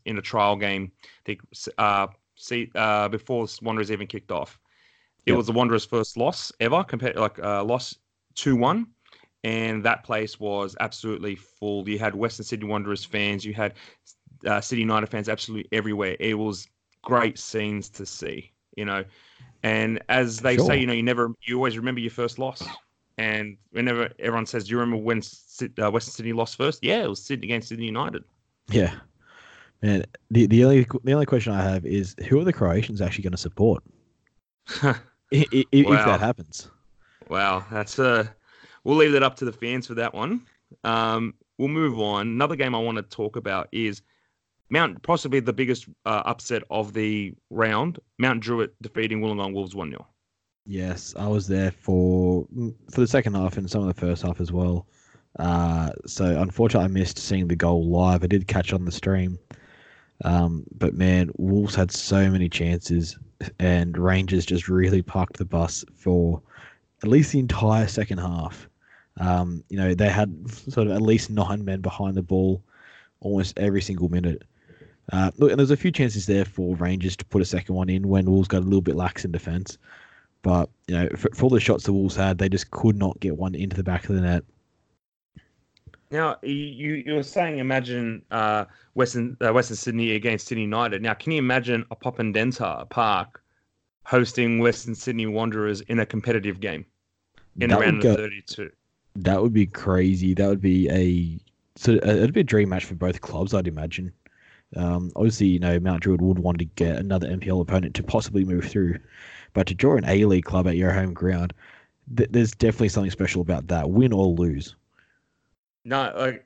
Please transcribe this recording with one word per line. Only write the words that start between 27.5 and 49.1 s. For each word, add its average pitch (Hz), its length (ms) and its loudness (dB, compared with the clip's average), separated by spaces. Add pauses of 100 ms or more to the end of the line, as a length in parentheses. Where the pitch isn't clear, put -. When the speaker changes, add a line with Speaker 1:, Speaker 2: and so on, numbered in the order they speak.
Speaker 1:
Sydney 117 160 -8
United. 113 380 -6 (460)
Speaker 2:
Yeah, 101 260 2 (880)
man. 101 200 2 (280)
The, 113 160 6
the 113 180 8
only, 131 220 6 (160)
the 131 100 2
only 147 140 2
question 113 260 0
I 95 80 0
have 95 240 0
is, 95 300 -4 (120)
who 139 120 6
are 165 40 2
the 180 80 2
Croatians 104 500 0
actually 90 220 -4
gonna 90 140 -4
support 98 460 0 (840)
Speaker 1:
<laughs> - 160 -12
Speaker 2:
i-, 135 140 4 (360)
i-, 143 220 4
i-, 135 180 2
if 139 140 8
Speaker 1:
Wow. 110 200 6
Speaker 2:
that 98 160 4
happens? 104 480 -4 (600)
Speaker 1:
Wow, 92 420 0
that's, 107 280 -4
uh, 120 260 4 (580)
we'll 147 140 2
leave 151 140 6
that 139 100 4
up 131 160 2
to 135 80 -6
the 113 80 -4
fans 120 320 -6
for - 80 -14
that 117 220 -4
one. 170 260 -4 (420)
Um, 113 520 -2 (240)
we'll 131 80 0
move 147 320 -2
on. 104 280 -2
Another 131 280 -4
game 131 180 -2
I 113 60 -2
wanna 113 240 -4
talk - 320 -8
about 98 360 -6
is 104 300 -6 (720)
Mount, 156 320 -2
possibly 147 360 0
the 120 140 -2
biggest, 123 340 -4 (200)
uh, 107 180 -2
upset 117 460 -6
of 104 220 -4
the 107 420 -4 (160)
round, 113 480 -2 (180)
Mount 120 240 0
Druitt 113 400 -2
defeating 110 400 -4